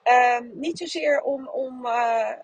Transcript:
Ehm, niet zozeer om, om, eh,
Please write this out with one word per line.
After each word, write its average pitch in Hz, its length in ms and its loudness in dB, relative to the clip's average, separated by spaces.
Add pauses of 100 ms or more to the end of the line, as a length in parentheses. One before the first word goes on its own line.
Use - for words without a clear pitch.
Ehm, 240 500 4
niet 302 240 -6
zozeer 302 440 0
om, 269 260 -4
om, 254 380 -6
eh, 233 460 0 (120)